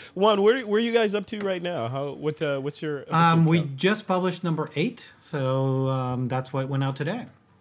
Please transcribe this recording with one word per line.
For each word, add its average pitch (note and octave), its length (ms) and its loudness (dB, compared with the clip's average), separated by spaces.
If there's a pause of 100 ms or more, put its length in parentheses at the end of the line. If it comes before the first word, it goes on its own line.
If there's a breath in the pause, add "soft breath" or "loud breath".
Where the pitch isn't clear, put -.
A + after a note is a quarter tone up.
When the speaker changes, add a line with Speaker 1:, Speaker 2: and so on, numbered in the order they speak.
(140 loud breath)
Speaker 1:
Juan, G3+ 280 4
where, A#3 240 4
where G#3 100 0
are A3+ 80 2
you A#3 80 0
guys A3 220 2
up G#3 120 -2
to G#3+ 140 -10
right F#3+ 220 -2
now? D#3+ 260 -4
How, C#3 240 -4
what, D3 300 -4
uh, C#3 180 -2
what's C#3+ 220 -8
your D3 260 -6
Speaker 2:
Um, E3 320 4
Speaker 1:
episode E3 80 6
Speaker 2:
we E3 120 4
Speaker 1:
count? C#3 180 -6
Speaker 2:
just G#3 280 0
published F3+ 380 -2
number D#3 320 -2
eight, F#3 340 -4 (120)
so, C3+ 680 0
um, B2+ 400 -2
that's C3 240 -4
what C3+ 160 -4
went C#3 160 -2
out C3+ 100 -2
today. F3 300 -6 (360)